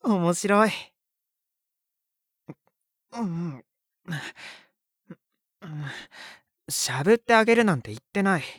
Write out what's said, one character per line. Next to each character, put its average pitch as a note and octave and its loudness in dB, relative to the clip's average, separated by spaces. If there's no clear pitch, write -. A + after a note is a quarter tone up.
面 F3+ 2
白 G3+ 4
い。 G3+ 2
う A#3 -6
ん。 E3+ -4
う G3+ -16
ん。 D3+ -8
し - -4
ゃ C3 -4
ぶ G3+ 4
っ A3+ 4
て A#3 2
あ A3 6
げ A3+ 6
る A#3 4
な F3+ 4
ん B2 -6
て G#2+ -12
言 G#2+ -12
っ - -20
て G3+ 0
な F#3+ 2
い。 - -6